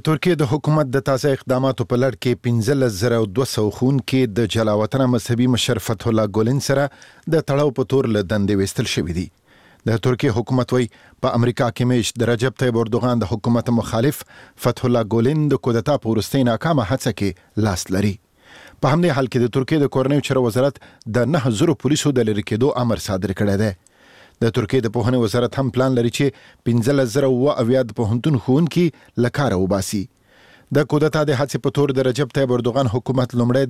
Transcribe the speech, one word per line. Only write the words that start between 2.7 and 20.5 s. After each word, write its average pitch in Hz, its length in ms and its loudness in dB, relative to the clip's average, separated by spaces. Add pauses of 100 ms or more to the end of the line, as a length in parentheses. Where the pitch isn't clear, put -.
زره 117 160 2 (220)
دوه 131 120 0
سوه 107 280 0
ښوونکي 131 420 0 (160)
د 117 160 2
جلا 107 280 0
وطنه 131 340 0
مذهبي 120 400 0
مشر 110 320 0
فتح 117 260 -4
الله 110 240 2
ګولن 120 320 0
سره 139 160 0 (500)
د 156 140 2
تړاو 143 300 0
په 131 120 -4
تور 131 240 2
له 104 160 2
دندې 104 300 0
ویستل 98 320 -2
شوي 85 260 -4
دي. 92 60 -2 (640)
د 110 160 2
ترکیې 127 320 0
حکومت 123 380 0
وایي 123 140 0 (340)
په 127 160 0
امریکا 120 320 0
کې 120 200 0
میشت 117 320 0
د 110 80 2
رجب 120 320 0
طیب 120 200 2
اردوغان 117 420 0
د 92 80 -4
حکومت 117 360 0 (100)
مخالف 117 420 0 (460)
فتح 147 240 0
الله 117 240 0
ګولن 135 360 2
د 135 160 0
کودتا 120 300 0
په 113 160 -2
وروستۍ 123 380 0
ناکامه 127 420 0
هڅه 127 260 -2
کې 101 480 -4
لاس 92 180 -2 (120)
لري. 101 180 0 (640)
په 151 140 2
همدې 175 240 2
حال 131 140 0
کې 127 120 0
د 113 140 -2
ترکیې 143 260 0
د 127 140 -2
کورنیو 135 320 0
چارو 131 160 0
وزارت 127 340 0 (380)